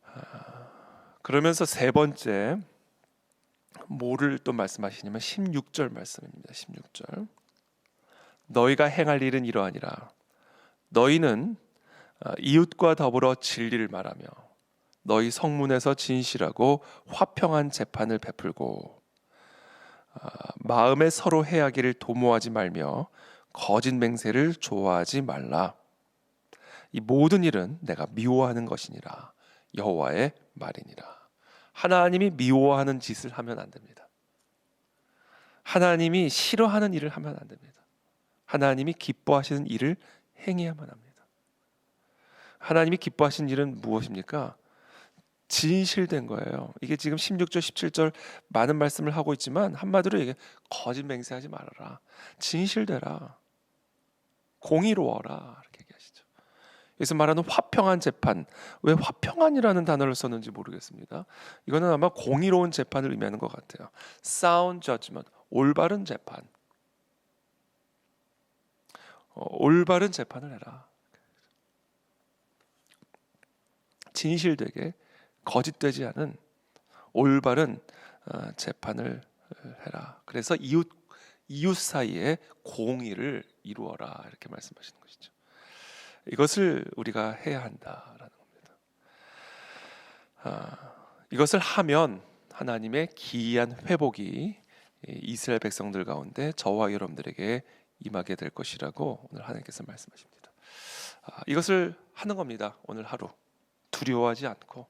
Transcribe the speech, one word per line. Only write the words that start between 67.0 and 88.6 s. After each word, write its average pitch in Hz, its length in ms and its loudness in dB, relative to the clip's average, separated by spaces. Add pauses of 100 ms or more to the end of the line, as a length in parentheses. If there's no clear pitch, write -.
어, - 180 -14
올바른 175 640 4
재판을 143 400 -10
해라. 123 340 -20 (3250)
진실되게, 160 800 -2 (520)
거짓되지 135 640 -2
않은 143 300 -6 (800)
올바른, 135 680 4 (460)
어, - 260 -10
재판을 120 680 -8 (640)
해라. - 400 -16
그래서 123 300 -4
이웃, 156 340 0 (560)
이웃 156 280 -2
사이에 123 600 -2 (280)
공의를 120 800 -6 (180)
이루어라, - 640 -14
이렇게 - 220 -20
말씀하시는 - 500 -20
것이죠. - 320 -20 (960)
이것을 151 560 2 (120)
우리가 110 360 -4
해야 131 300 -8
한다라는 - 720 -18
겁니다. - 400 -20 (1700)